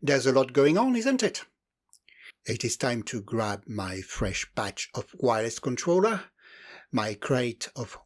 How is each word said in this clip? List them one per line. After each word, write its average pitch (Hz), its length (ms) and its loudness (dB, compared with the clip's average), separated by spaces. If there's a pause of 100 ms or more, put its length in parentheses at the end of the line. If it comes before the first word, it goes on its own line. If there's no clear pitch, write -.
There's 139 260 2
a 135 60 4
lot 131 200 4
going 147 260 6
on, 247 180 4
isn't 254 260 2
it? - 220 -2 (1000)
It - 200 -6
is 120 120 -2
time 120 280 -2
to - 160 -6
grab 104 460 -4
my 95 340 -6
fresh - 540 -4
batch 104 400 -6
of - 200 -10
wireless 113 440 0
controller, 185 680 0 (680)
my 107 240 -2
crate 120 600 -2
of 117 300 -10